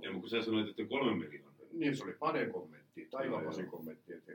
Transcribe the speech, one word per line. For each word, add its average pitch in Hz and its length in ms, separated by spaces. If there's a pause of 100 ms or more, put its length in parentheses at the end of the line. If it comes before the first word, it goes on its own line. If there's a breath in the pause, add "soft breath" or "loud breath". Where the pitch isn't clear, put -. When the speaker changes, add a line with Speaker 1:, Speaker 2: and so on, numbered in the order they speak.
Speaker 1:
Ei, 95 80
mutta 95 100
kun - 100
sä 113 120
sanoit, 107 260
että 107 160
kolme 120 320
miljoonaa. - 380 (180)
Speaker 2:
Niin, 147 240
se - 80
oli 147 80
Paden 151 400
kommentti, - 580
Taika 131 240
Speaker 1:
Joo, - 100
Speaker 2:
Pasin 90 200
Speaker 1:
joo. - 60
Speaker 2:
kommentti. 80 420
Et, 82 120 (100)